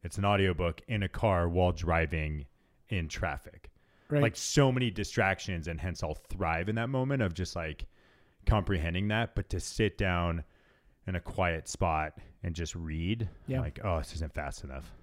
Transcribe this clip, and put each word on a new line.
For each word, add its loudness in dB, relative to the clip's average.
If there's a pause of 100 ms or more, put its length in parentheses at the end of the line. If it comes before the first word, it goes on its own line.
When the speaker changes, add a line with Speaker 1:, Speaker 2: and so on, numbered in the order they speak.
Speaker 1:
it's -8
an -2
audiobook 4
in 0
a 0
car 2
while 4
driving 0 (420)
in -2
traffic. -6 (380)
Speaker 2:
Right. 4
Speaker 1:
Like, 2
so 4
many 2
distractions, 0
and -4
hence -6
I'll -2
thrive -2
in 0
that -2
moment 0
of 0
just, -4
like, -6 (600)
comprehending 2
that. 0
But -2
to -2
sit 0
down 2 (640)
in -4
a 0
quiet -2
spot 0 (280)
and -4
just -6
read, -2 (180)
Speaker 2:
Yeah. -2
Speaker 1:
I'm -2
like, -8
"Oh, 0
this -6
isn't -6
fast -8
enough." -12 (120)